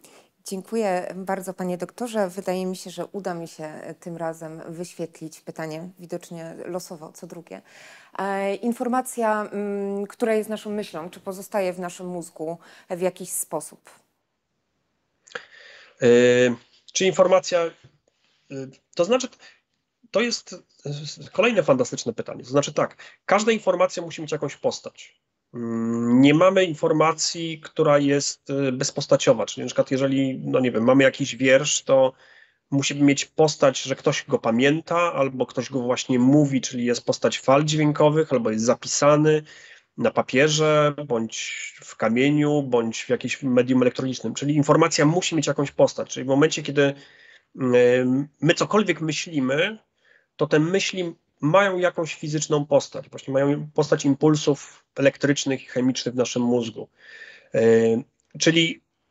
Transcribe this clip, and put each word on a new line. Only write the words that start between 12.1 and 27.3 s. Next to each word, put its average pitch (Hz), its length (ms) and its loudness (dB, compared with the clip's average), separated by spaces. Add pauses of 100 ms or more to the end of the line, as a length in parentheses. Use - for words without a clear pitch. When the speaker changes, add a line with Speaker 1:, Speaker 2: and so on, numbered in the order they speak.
Speaker 1:
w 175 120 -6
jakiś 180 280 -4
sposób? - 600 -10 (2000)
Speaker 2:
E, 135 40 2 (880)
czy 190 120 0
informacja, 185 560 4
e, 165 100 -4 (1200)
to 175 100 2
znaczy, 247 220 0 (840)
to 196 100 2
jest, 233 320 -6 (320)
e, 147 460 -12
kolejne 208 320 0
fantastyczne 127 500 0
pytanie. - 300 -10
To 117 60 -18
znaczy 143 240 -2
tak, - 240 -4 (280)
każda 214 260 2
informacja 185 520 0
musi 170 180 -12
mieć 151 100 -8
jakąś 147 240 -6
postać. - 640 -8 (340)
Mm, 117 680 0
nie 143 120 8
mamy 185 320 4
informacji, 160 1000 -2